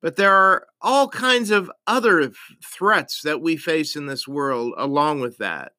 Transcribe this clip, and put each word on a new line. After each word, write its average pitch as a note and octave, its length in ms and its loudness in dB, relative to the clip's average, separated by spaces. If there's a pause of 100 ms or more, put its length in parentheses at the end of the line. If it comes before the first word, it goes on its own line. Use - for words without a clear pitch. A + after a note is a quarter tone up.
but E3 140 -4
there G3 180 4
are F#3+ 360 4 (120)
all C4+ 280 4
kinds B3 420 0
of G3+ 220 0 (160)
other A3 320 2
th-, C3 160 -4 (260)
threats F#3+ 600 -2
that D3+ 180 -4
we E3 160 -2
face D#3 400 -4
in D3 100 -10
this C3+ 220 -10
world C3+ 480 -4
along C#3+ 420 0
with B2 200 -8
that. D#2+ 400 -8